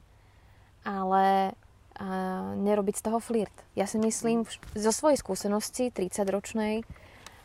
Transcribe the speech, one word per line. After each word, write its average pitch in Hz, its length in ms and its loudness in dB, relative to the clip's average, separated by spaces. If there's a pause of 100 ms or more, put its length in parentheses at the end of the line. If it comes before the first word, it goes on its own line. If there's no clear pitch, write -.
(800)
ale, 190 720 4 (420)
a, 196 140 -10 (480)
nerobiť 202 420 2
z - 80 -6
toho 226 140 0
flirt. 220 340 -2 (220)
Ja 196 100 0
si 220 140 -2
myslím, 226 440 0
vš-, - 140 -12 (160)
zo 220 180 2
svojej 294 280 4
skúsenosti 208 720 -2
tridsaťročnej, 208 920 -2 (600)